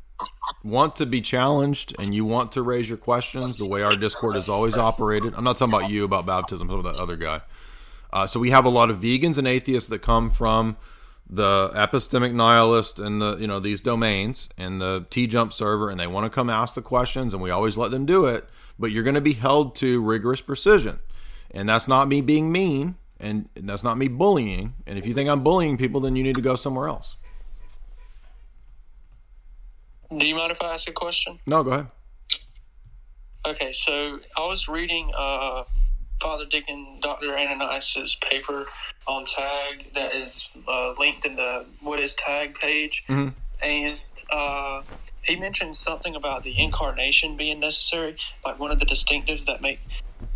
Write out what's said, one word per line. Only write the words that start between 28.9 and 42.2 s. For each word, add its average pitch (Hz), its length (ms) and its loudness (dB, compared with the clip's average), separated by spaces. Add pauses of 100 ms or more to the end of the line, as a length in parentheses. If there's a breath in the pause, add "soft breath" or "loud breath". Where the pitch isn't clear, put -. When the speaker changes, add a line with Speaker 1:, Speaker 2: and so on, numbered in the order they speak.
Speaker 2:
Do 151 100 0
you 156 100 0
mind 165 160 -2
if - 100 -8
I 165 120 -2
ask 160 140 -2
a 165 60 -8
question? - 520 -4
Speaker 1:
No, 151 180 2
go 127 80 0
ahead. 139 160 -2 (1600)
Speaker 2:
Okay, 147 280 -4
so 147 460 -4 (180)
I 160 80 -2
was 185 240 -4
reading, 165 460 -4
uh, 135 480 -4 (580)
Father 151 240 -4
Deacon 143 560 -6
Doctor 147 360 -4
Ananias's 139 800 -2
paper 139 520 -4 (380 loud breath)
on 135 200 -6
tag 139 680 -4
that 135 200 -2
is, 131 360 -8 (180)
uh, 127 260 -4
linked 143 320 -2
in 135 100 -6
the 123 300 -4 (160)
What 147 180 -4
is 139 160 -4
tag 143 400 -4